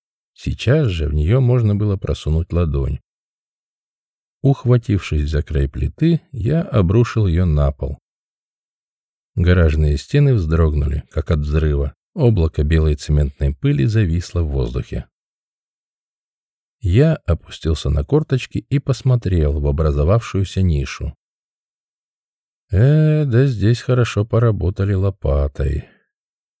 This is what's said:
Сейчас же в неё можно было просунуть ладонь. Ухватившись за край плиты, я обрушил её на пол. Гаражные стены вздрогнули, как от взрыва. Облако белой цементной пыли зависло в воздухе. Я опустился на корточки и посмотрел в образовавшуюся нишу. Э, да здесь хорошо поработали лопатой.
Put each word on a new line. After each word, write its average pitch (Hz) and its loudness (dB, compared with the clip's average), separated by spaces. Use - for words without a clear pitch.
Сейчас 123 -2
же 80 -2
в 71 -4
неё 85 2
можно 120 2
было 101 -2
просунуть 80 -4
ладонь. 71 -2
Ухватившись 117 0
за 73 0
край 69 -2
плиты, 156 -2
я 135 -2
обрушил 110 0
её 87 2
на 73 2
пол. 69 -10
Гаражные 80 2
стены 143 2
вздрогнули, 76 0
как - -6
от 78 2
взрыва. 73 -2
Облако 107 0
белой 78 2
цементной 73 -2
пыли 139 -2
зависло 90 -2
в 78 -2
воздухе. 65 -4
Я 127 2
опустился - -4
на 71 0
корточки - -2
и - -4
посмотрел 95 0
в 71 -2
образовавшуюся 80 0
нишу. 73 -2
Э, 151 2
да 131 2
здесь 113 0
хорошо 117 0
поработали 98 0
лопатой. 73 -2